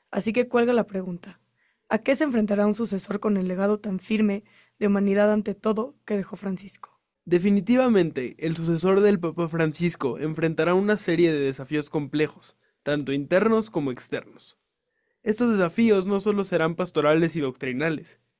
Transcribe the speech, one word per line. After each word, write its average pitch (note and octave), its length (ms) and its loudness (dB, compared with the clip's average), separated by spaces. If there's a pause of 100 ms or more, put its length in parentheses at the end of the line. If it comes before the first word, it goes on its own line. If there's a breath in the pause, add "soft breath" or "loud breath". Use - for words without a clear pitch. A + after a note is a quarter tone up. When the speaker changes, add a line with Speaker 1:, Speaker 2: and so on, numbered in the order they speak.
(100)
Speaker 1:
Así G#3 240 -2
que B3 120 2
cuelga A#3+ 280 2
la G#3+ 120 2
pregunta, F#3 540 -10 (480)
¿a G#3+ 120 -2
qué C4 140 2
se D#4 100 0
enfrentará G#3 420 0
un G#3+ 80 2
sucesor G3+ 440 -6
con G3+ 200 0
el F#3 100 -2
legado G3 320 -2
tan G3 180 -6
firme G#3 460 -2 (340 soft breath)
de G#3 100 0
humanidad G3+ 440 2
ante G#3 220 -2
todo A3 500 -4
que G#3 140 -4
dejó F#3+ 180 -8
Francisco? F#3+ 640 -12 (240)
Speaker 2:
Definitivamente, F#3 1120 2
el D#3+ 180 -4
sucesor E3+ 440 2
del G3+ 200 4
Papa E3 280 -4
Francisco D#3+ 720 -2
enfrentará D#3+ 560 0
una G3+ 240 2
serie E3+ 340 2
de D3+ 60 0
desafíos C#3 500 -4
complejos, D3 680 -4 (260)
tanto C#3+ 300 -2
internos G3+ 560 2
como C#3+ 240 -4
externos. - 640 -12 (640)
Estos A3+ 300 0
desafíos G3 540 4
no G3+ 120 0
solo G3+ 260 0
serán E3 320 0
pastorales D#3+ 600 2
y D#3+ 40 -2
doctrinales, C3+ 800 -6 (200)